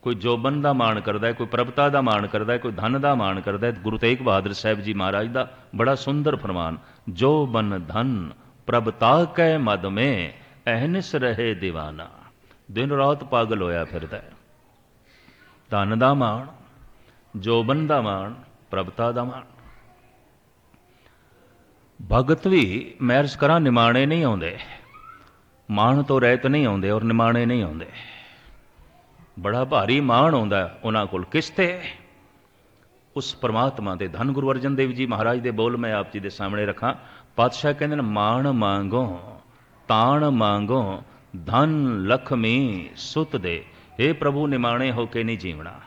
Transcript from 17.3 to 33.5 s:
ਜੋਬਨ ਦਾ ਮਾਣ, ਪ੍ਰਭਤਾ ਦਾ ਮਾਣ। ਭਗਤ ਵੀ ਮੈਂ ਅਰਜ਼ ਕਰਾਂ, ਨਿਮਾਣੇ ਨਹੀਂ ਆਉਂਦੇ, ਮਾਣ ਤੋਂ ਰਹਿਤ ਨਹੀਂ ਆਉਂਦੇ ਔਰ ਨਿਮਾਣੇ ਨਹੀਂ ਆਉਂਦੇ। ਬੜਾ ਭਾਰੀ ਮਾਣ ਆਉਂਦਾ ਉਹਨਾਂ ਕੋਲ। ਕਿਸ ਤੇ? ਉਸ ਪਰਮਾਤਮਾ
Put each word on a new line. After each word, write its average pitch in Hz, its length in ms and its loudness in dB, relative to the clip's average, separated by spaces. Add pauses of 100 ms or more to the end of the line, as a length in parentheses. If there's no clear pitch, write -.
ਜੋਬਨ 117 520 0
ਦਾ 143 140 2
ਮਾਣ, 101 320 -4 (380)
ਪ੍ਰਭਤਾ 98 400 -2
ਦਾ 120 120 -4
ਮਾਣ। 127 200 -10 (2750)
ਭਗਤ 131 360 2
ਵੀ 127 540 2
ਮੈਂ 127 180 4
ਅਰਜ਼ 143 180 -2
ਕਰਾਂ, 156 220 4
ਨਿਮਾਣੇ 123 460 4
ਨਹੀਂ 160 180 0
ਆਉਂਦੇ, 95 340 -2 (1120)
ਮਾਣ 120 320 4
ਤੋਂ 135 180 2
ਰਹਿਤ 123 260 4
ਨਹੀਂ 143 180 2
ਆਉਂਦੇ 98 240 0
ਔਰ 107 140 0
ਨਿਮਾਣੇ 117 420 4
ਨਹੀਂ 120 180 2
ਆਉਂਦੇ। 82 220 -6 (1500)
ਬੜਾ 107 260 -2
ਭਾਰੀ 131 340 2
ਮਾਣ 139 340 4
ਆਉਂਦਾ 101 500 0
ਉਹਨਾਂ 110 220 0
ਕੋਲ। 92 200 -6
ਕਿਸ - 240 -4
ਤੇ? 180 320 -2 (1300)
ਉਸ - 200 -8
ਪਰਮਾਤਮਾ 113 600 -2